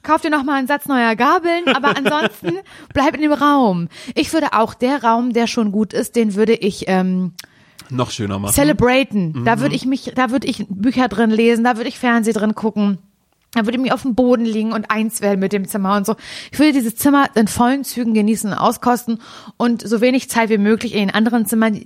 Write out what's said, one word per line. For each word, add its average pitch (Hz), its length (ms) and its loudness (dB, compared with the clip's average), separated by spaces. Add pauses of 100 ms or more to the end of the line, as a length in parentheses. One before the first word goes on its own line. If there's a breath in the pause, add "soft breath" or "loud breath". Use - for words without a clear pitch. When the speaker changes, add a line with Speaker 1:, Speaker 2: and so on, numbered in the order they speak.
Speaker 1:
Kauf 311 200 2
dir 320 80 0
noch 294 140 0
mal 285 140 0
einen 262 80 -2
Satz 285 200 -2
neuer 240 280 2
Gabeln, 339 540 0
aber 277 280 2
Speaker 2:
<laughs> - 0 -
Speaker 1:
ansonsten 226 600 -2 (360 loud breath)
bleib 262 220 2
in 294 60 -2
dem 302 100 2
Raum. 247 560 2 (260 loud breath)
Ich - 180 -2
würde 311 220 0
auch, 220 200 0
der 254 300 -2
Raum, 233 280 2
der 233 140 2
schon 214 260 -2
gut 214 200 -2
ist, - 240 -4
den 214 180 2
würde 214 200 2
ich, 196 340 -4
ähm, 185 440 0 (580 soft breath)
Speaker 2:
Noch 123 200 -2
schöner 98 280 -4
machen. 101 160 -2
Speaker 1:
celebraten. 202 920 0
Da 226 120 2
Speaker 2:
Mhm. 214 40 -4
Speaker 1:
würde 151 140 -2
ich - 120 -6
mich, 262 280 -4
da 254 160 0
würde 226 160 -2
ich - 220 -6
Bücher 247 400 0
drin 226 220 0
lesen, 226 340 2
da 247 120 2
würde 233 120 -6
ich - 100 -10
Fernseh 233 340 0
drin 214 220 0
gucken. 202 440 -2 (540)
Da 226 140 0
würde 262 120 2
ich 262 40 0
mich 254 100 0
auf 262 100 -2
dem 254 120 -2
Boden 247 300 4
liegen 220 280 -2
und 220 200 -4
eins 220 300 -2
werden 202 180 2
mit 190 120 0
dem 196 140 -2
Zimmer 196 300 0
und 202 100 0
so. 220 80 0 (380 loud breath)
Ich - 80 -6
würde 302 120 6
dieses 240 220 0
Zimmer 285 400 4
in 226 140 4
vollen 262 340 0
Zügen 233 320 -4
genießen 214 380 0
und - 40 -4
auskosten 233 600 0 (380 loud breath)
und 240 300 0
so 214 140 -2
wenig 254 300 2
Zeit 226 200 0
wie 220 80 2
möglich 214 360 0
in 208 60 0
den 196 100 0
anderen 220 360 0
Zimmern, 220 280 0
die - 120 -10